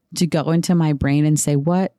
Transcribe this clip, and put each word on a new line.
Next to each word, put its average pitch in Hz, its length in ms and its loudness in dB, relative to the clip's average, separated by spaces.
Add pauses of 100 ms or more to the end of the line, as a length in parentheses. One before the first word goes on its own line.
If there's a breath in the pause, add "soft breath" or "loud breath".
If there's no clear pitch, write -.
(140)
to 180 120 0
go 151 240 -2
into 170 240 0
my 156 200 2
brain 143 320 0
and 151 120 2
say, 147 160 -2
What 175 440 -2